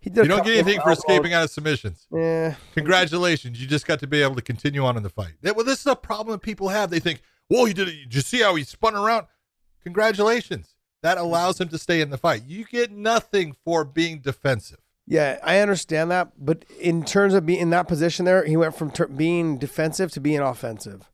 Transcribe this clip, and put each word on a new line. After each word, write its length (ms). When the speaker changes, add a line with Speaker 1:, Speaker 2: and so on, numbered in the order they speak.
Speaker 1:
He 100
did 100
a 40
Speaker 2:
You 40
don't 100
Speaker 1:
couple 140
Speaker 2:
get 60
anything 220
for 100
Speaker 1:
of 80
elbows. 100
Speaker 2:
escaping 240
out 120
of 60
submissions. 600
Speaker 1:
Yeah. 420
Speaker 2:
Congratulations. 840
You 60
just 200
got 140
to 60
be 160
able 120
to 80
continue 420
on 120
in 60
the 80
fight. 320
That, 140
well, 80
this 160
is 60
a 100
problem 360
that 100
people 260
have. 220
They 100
think, 220
"Whoa, 160
he 80
did 160
it. 40
Did 220
you 60
see 220
how 140
he 80
spun 300
around?" 320
Congratulations. 920
That 160
allows 420
him 80
to 100
stay 220
in 100
the 80
fight. 280
You 180
get 260
nothing 640
for 200
being 360
defensive. 580
Speaker 1:
Yeah, 360
I 160
understand 520
that. 280
But 260
in 240
terms 300
of 100
being 160
in 100
that 180
position 360
there, 200
he 120
went 180
from 160
tur-, 180
being 500
defensive 540
to 80
being 200
offensive. 720